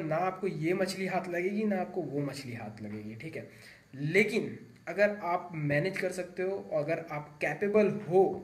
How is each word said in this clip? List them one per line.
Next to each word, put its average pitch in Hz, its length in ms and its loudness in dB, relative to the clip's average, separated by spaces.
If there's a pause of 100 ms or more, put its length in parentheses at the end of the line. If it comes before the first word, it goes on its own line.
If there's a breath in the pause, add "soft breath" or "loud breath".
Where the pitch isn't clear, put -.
ना 156 100 2
आपको 185 300 0
ये 160 280 0
मछली 190 320 0
हाथ 180 220 0
लगेगी, 190 360 0
ना 196 160 2
आपको 180 220 -2
वो 139 180 -2
मछली 123 340 -4
हाथ 107 280 -10
लगेगी, 107 320 -8
ठीक 147 220 -10
है। 113 120 -10 (460 loud breath)
लेकिन 156 640 2 (300)
अगर 202 360 2
आप 175 300 -2
मैनेज 151 440 0
कर 180 140 -2
सकते 180 300 -6
हो, 196 140 -2 (180)
अगर 160 380 -2
आप - 280 -8
कैपेबल 202 500 4 (180)
हो 185 160 8 (180)